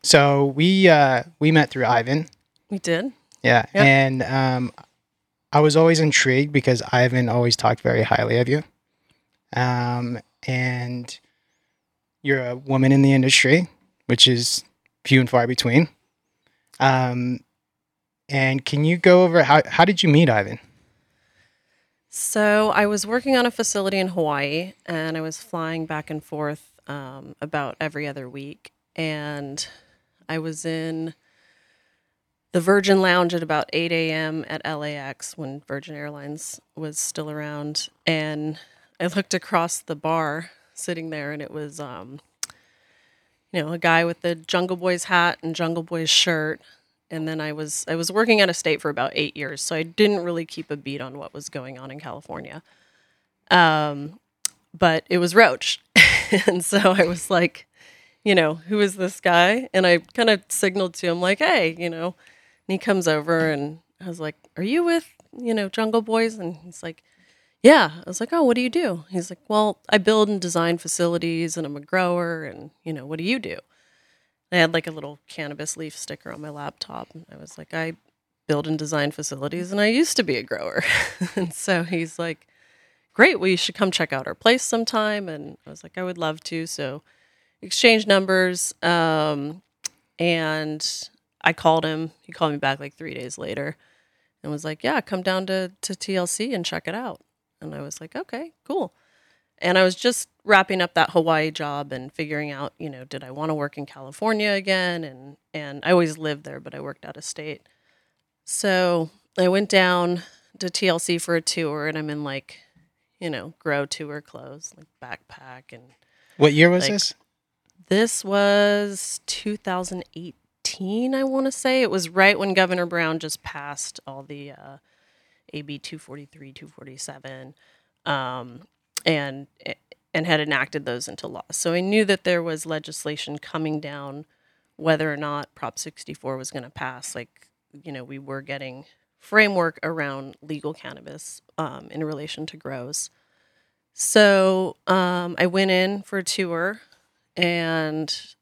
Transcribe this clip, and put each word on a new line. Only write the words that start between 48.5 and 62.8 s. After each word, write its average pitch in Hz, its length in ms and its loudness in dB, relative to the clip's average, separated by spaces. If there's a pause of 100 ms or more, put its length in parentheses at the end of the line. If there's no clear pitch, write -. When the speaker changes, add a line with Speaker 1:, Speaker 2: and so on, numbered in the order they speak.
Speaker 2:
state 156 240 0
for 151 80 -2
about 135 260 -4
eight 151 220 -4
years, 143 240 -8
so 170 160 -6
I 156 60 -2
didn't 190 420 2
really 170 200 -4
keep - 240 -14
a 147 60 -6
beat 143 240 -10
on 131 180 -12
what - 160 -16
was 143 140 -14
going 131 320 -12
on 135 100 -16
in 139 120 -16
California. - 600 -14 (880)
Um, 156 680 4 (580)
but 160 320 2
it 180 100 2
was 175 160 0
Roach. 196 440 4 (160)
<laughs> - 500 6
And 180 200 2
so 202 120 0 (200)
I 185 80 6
was 170 240 -6
like, 175 360 0 (600)
you 202 100 4
know, 160 200 4
"Who 180 260 -2
is 196 160 0
this 190 240 -6
guy?" 190 520 4
And 185 140 4
I 175 120 6
kinda 214 500 0
signaled 190 460 -2
to - 120 -4
him, 175 140 0
like, 190 180 0
"Hey," 277 400 2
you 170 100 -4
know. 165 180 -6
And - 640 -10
he 190 40 -2
comes 190 300 0